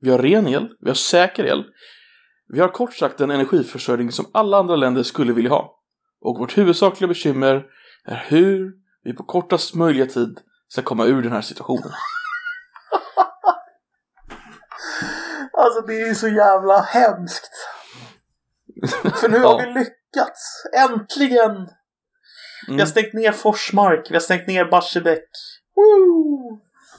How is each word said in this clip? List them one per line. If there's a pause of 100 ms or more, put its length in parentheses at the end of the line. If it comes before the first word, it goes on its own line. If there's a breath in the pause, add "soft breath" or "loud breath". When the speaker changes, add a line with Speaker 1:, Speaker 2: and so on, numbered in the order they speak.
Speaker 1:
vi
har
ren
el, (120)
vi
har
säker
el. (880 soft breath)
Vi
har
kort
sagt
en
energiförsörjning
som
alla
andra
länder
skulle
vilja
ha. (500)
Och
vårt
huvudsakliga
bekymmer (440 soft breath)
är
hur (320)
vi
på
kortast
möjliga
tid (300)
ska
komma
ur
den
här
situationen."
<laughs> (3500 loud breath)
Speaker 2:
Alltså,
det
är
så
jävla
hemskt. (1700 loud breath)
För
nu
har
Speaker 1:
<laughs>
Ja.
Speaker 2:
vi (120)
lyckats. (260)
Äntligen! (1120 loud breath)
Vi
har
Speaker 1:
Mm.
Speaker 2:
stängt
ner
Forsmark,
vi
har
stängt
ner
Barsebäck. (480)
Woo! (400)